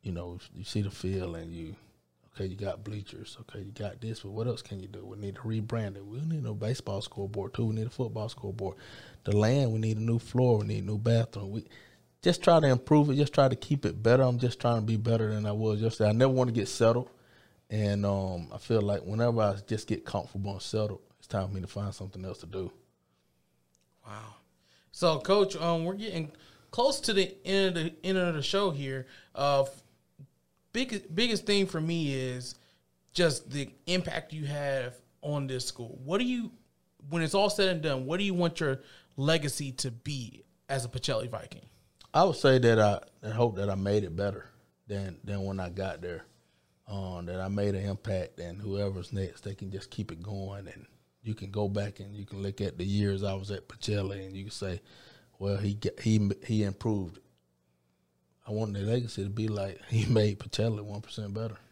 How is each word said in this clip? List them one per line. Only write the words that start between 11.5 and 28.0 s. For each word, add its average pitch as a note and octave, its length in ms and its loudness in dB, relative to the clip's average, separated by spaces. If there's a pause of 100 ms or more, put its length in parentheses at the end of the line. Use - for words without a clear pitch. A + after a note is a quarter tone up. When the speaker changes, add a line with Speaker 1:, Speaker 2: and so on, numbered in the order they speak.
Speaker 1:
We G#2 140 -8 (580)
just F3 180 2
try E3+ 200 10
to C#3+ 60 6
improve D3 420 6
it. C3 60 2
Just C#3+ 180 2
try C#3 160 8
to C3 60 0
keep - 300 0
it F#2 160 0
better. A#2+ 220 8
I'm B2 160 4
just A#2+ 200 0
trying A#2+ 180 2
to G#2+ 80 0
be A2+ 120 2
better A2+ 360 2
than G#2+ 120 -2
I G#2 60 0
was G#2+ 300 0
yesterday. A2 280 4
I G#2+ 40 4
never C3 180 6
want B2+ 160 4
to A#2 60 0
get G#2+ 140 0
settled, A#2+ 420 4 (600)
and, G2+ 360 2
um, F#2+ 480 0
I - 40 -12
feel A2+ 240 2
like G2+ 220 0
whenever A2+ 380 2
I G2+ 140 2 (120)
just G#2+ 200 -4
get - 180 -2
comfortable G2 480 -4
and F#2 80 -10
settled, G#2 400 -4 (180)
it's - 80 -20
time F#2+ 200 -2
for G2 60 -6
me F#2+ 80 -6
to F2 60 -8
find G2+ 260 -6
something F#2+ 320 -12
else F2+ 140 -10
to E2+ 80 -16
do. F#2 240 -8 (1300)
Speaker 2:
Wow. G#2+ 300 -16 (560)
So, D#3+ 280 2
Coach, G3 360 4
um, E3 300 0
we're F3+ 80 -4
getting F3 380 -6 (400)
close C4 300 2
to A3+ 120 0
the F#3+ 220 2 (100)
end F#3+ 320 2
of D#3+ 60 0
the, E3 100 -4 (100)